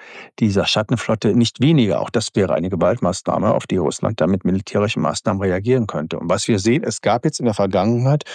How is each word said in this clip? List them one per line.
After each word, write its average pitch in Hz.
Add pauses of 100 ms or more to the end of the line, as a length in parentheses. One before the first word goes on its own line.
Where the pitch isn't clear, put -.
(380)
dieser 98
Schattenflotte 110
nicht 117
weniger. 120
Auch -
das -
wäre 98
eine 87
Gewaltmaßnahme, 90
auf -
die 92
Russland 85
dann 80
mit 95
militärischen 98
Maßnahmen 95
reagieren 101
könnte. -
Und 82
was -
wir 117
sehen, 113
es -
gab 110
jetzt -
in 127
der 107
Vergangenheit, 120 (100)